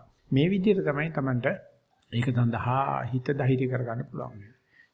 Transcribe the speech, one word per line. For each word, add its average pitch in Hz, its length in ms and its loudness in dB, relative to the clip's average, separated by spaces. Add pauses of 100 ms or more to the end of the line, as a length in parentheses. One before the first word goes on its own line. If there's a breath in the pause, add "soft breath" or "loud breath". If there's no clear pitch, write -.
(320)
මේ 139 180 6
විදිහට 190 340 2
තමයි 151 280 -2
Tamanට 135 360 0 (640)
ඒක 120 160 0
සඳහා 123 760 0
හිත 123 260 -4
ධෛර්ය 135 380 2
කරගන්න 123 360 -4
පුළුවන් 123 280 -10
වෙන්නේ. 104 220 -20 (400 soft breath)